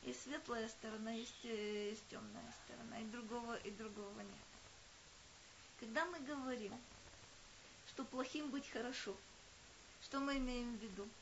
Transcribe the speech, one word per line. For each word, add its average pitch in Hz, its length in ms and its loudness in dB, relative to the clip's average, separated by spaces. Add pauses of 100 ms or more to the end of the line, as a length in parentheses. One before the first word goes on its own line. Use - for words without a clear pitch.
Есть - 200 0
светлая 240 460 2
сторона, 220 420 0
есть, 226 340 0
э, 208 460 4
есть 220 160 -4
тёмная 226 440 -4 (120)
сторона, 220 380 -4
и 220 40 0
другого, 233 520 0
и - 140 0
другого 208 500 -4
нет. 196 240 -6 (1300)
Когда 247 260 6
мы 349 160 0
говорим, 254 520 2 (1120)
что - 200 -2
плохим 262 460 2
быть 269 180 2
хорошо, 233 460 2 (840)
что - 200 2
мы 277 180 6
имеем 247 400 6
в 196 40 -2
виду? 202 260 -2 (140)